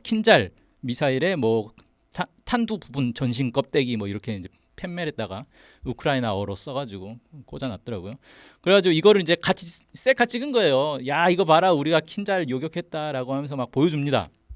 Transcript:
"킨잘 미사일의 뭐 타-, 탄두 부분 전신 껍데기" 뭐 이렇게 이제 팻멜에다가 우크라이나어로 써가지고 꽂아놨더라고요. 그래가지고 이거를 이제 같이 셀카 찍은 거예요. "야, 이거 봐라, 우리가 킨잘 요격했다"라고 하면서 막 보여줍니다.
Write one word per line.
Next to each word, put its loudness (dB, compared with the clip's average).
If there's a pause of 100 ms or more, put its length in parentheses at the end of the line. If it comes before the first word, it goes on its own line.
"킨잘 4 (300)
미사일의 0
뭐 0 (420)
타-, -6 (180)
탄두 -2
부분 -4
전신 -2
껍데기" -2
뭐 -6
이렇게 -8
이제 -12 (260)
팻멜에다가 -8 (400)
우크라이나어로 -2
써가지고 -10 (280)
꽂아놨더라고요. -10 (480)
그래가지고 4
이거를 6
이제 2
같이 -2 (280)
셀카 2
찍은 -6
거예요. 2
"야, 2
이거 2
봐라, 6
우리가 2
킨잘 -4
요격했다"라고 -6
하면서 -6
막 -6
보여줍니다. 0 (260)